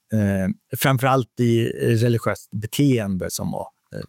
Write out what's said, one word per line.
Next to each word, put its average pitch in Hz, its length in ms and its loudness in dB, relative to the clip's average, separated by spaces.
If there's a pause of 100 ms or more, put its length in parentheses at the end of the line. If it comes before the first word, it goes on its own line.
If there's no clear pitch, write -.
(120)
eh, 98 680 0
framförallt 135 640 2
i 117 260 2 (120)
religiöst 117 720 0
beteende 107 800 0
som 98 240 -6
att, - 140 -8 (260)
eh, 52 140 -10